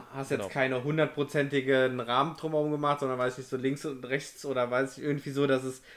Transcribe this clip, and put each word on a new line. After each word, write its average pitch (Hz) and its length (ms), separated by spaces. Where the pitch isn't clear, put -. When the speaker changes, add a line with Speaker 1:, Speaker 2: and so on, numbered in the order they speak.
Speaker 1:
hast 135 180
jetzt 123 100
Speaker 2:
Genau. 98 120
Speaker 1:
keine 131 300
hundertprozentigen 139 1160
Rahmen 131 380
drumherum 151 340
gemacht, 147 280
sondern, 131 200
weiß 127 200
ich, 127 80
so 131 100
links 135 280
und 131 200
rechts 139 400
oder, 123 260
weiß 135 260
ich, 131 60
irgendwie 147 280
so, 139 160
dass 131 160
es 127 180